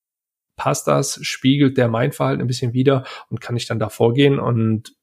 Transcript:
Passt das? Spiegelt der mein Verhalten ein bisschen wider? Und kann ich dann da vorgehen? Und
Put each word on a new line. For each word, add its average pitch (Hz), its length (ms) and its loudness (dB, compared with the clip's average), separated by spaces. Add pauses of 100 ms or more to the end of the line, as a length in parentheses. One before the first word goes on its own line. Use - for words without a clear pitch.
(580)
Passt - 300 -2
das? 143 340 0
Spiegelt 131 560 2
der 123 100 2
mein 117 240 0
Verhalten 135 300 -4
ein 123 60 -4
bisschen 123 260 -4
wider? 131 320 2 (240)
Und 110 120 -10
kann 120 140 -8
ich - 120 -6
dann 113 120 -4
da 107 100 -2
vorgehen? 135 500 4
Und 113 640 0